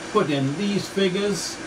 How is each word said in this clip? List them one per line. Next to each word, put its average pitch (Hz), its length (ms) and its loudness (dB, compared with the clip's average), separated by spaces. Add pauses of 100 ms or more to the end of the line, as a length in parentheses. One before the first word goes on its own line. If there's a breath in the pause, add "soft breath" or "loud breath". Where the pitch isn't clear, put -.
(140)
Put 190 160 4
in 139 280 2
these 202 300 0
figures. 196 800 0